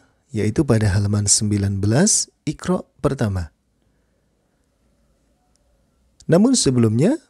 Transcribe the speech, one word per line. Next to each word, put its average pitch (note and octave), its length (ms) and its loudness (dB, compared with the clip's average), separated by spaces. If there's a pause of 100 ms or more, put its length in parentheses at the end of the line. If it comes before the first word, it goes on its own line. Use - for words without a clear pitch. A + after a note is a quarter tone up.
(340)
yaitu A2 320 -2
pada A2 240 2
halaman G2+ 400 0
sembilan G2+ 480 -2
belas, A#2 480 0 (160)
Iqra F3+ 400 -6 (160)
pertama. G#2+ 560 -4 (2750)
Namun G#3+ 320 4
sebelumnya, B2 560 2 (160)